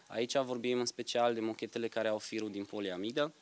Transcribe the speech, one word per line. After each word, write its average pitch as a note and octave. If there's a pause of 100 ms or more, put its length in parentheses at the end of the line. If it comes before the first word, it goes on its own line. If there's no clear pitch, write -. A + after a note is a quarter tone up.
Aici A#2+
vorbim B2
în A#2+
special A#2+
de A2+
mochetele A2
care A2
au G#2+
firul G#2+
din G2+
poliamidă G#2